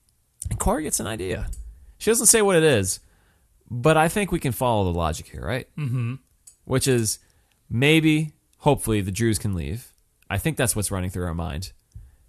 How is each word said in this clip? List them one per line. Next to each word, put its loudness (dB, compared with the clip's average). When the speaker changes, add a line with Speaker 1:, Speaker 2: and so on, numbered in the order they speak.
Speaker 1:
And -4
Cora -2
gets -4
an -8
idea. -6
She 0
doesn't 2
say 6
what 4
it 6
is, 2
but 2
I 4
think -2
we -2
can -2
follow 2
the 0
logic -2
here, -14
right? -6
Speaker 2:
Mm-hmm. -4
Speaker 1:
Which 0
is 2
maybe, 4
hopefully, 2
the -4
Drews 0
can -4
leave. -8
I -4
think -2
that's 0
what's -4
running -4
through -4
her -4
mind. -8